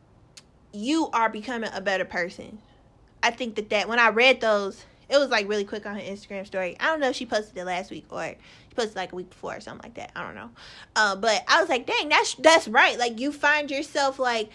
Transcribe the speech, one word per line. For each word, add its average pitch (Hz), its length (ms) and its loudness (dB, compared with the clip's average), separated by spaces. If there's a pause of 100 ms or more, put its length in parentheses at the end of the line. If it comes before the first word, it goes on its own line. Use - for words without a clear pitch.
(720)
you 277 400 -2
are 226 160 2
becoming 220 440 -6
a 196 80 -10
better 185 240 -2
person. 185 540 -8 (640)
I 233 80 2
think 233 260 -6
that, 208 140 -6
that 202 180 0
when 233 100 0
I 233 100 6
read 254 320 4
those, 208 440 -2 (240)
it 269 100 4
was, 277 100 2
like, 214 180 0
really 208 180 -2
quick 214 200 -10
on 208 100 -10
her 208 60 -8
Instagram 196 460 -12
story. 202 340 -6
I 277 60 0
don't 320 120 0
know 262 120 0
if - 60 -4
she 240 100 -10
posted 214 320 -6
it 180 80 -10
last 185 240 -6
week - 180 -16
or 165 160 -8
she - 500 -16
posted, 214 220 -4
like, 185 160 -8
a 180 40 -12
week 180 120 -10
before - 280 -12
or 214 40 -16
something - 220 -16
like 233 120 -20
that. - 220 -16
I 175 80 -8
don't - 100 -14
know. 233 160 -16 (460)
Uh, 202 200 4
but 196 300 2
I 302 140 6
was 330 80 0
like, 269 180 0
"Dang, 415 220 -2
that's, 311 280 4
that's 320 300 6
right." 247 320 4
Like, 240 220 -2
you 285 100 -2
find 294 400 2
yourself 277 480 -2
like, 233 360 -2